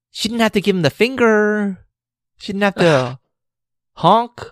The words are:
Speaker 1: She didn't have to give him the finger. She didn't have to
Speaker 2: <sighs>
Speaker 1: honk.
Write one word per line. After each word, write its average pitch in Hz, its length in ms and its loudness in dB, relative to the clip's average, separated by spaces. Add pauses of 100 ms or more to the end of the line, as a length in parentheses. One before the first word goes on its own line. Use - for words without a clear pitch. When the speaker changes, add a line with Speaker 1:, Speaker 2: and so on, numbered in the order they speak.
(120)
Speaker 1:
She - 180 -6
didn't 233 100 -4
have 220 140 0
to 208 80 0
give 185 160 -2
him 180 40 -2
the 147 80 2
finger. 214 960 0 (520)
She - 160 -10
didn't 196 100 -2
have 196 120 2
to 131 440 2 (380)
Speaker 2:
<sighs> - 380 -20
Speaker 1:
honk. 226 460 0 (100)